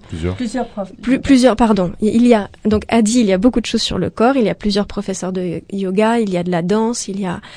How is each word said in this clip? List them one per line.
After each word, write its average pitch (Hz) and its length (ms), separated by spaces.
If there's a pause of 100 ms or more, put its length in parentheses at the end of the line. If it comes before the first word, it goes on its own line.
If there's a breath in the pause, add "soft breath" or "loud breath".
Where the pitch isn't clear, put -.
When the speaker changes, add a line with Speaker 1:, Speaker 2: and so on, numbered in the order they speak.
Speaker 1:
Plusieurs. 160 260
Speaker 2:
Plusieurs 240 320
profs. 196 340
Speaker 3:
plus, 247 180
plusieurs, 254 360
pardon. 208 440
Il 226 280
y 240 80
a, 202 160 (140)
donc, 180 220
à 240 140
Deal, 226 200
il 220 40
y 190 80
a 185 60
beaucoup 233 200
de 220 60
choses 226 160
sur - 160
le 180 140
corps. 247 240
Il 254 80
y 196 60
a 170 60
plusieurs 202 300
professeurs 190 480
de 180 300 (100)
yoga, 202 460
il 214 100
y 185 80
a 175 60
de 180 80
la 170 100
danse, 220 460
il 196 120
y 202 60
a 175 160 (160 loud breath)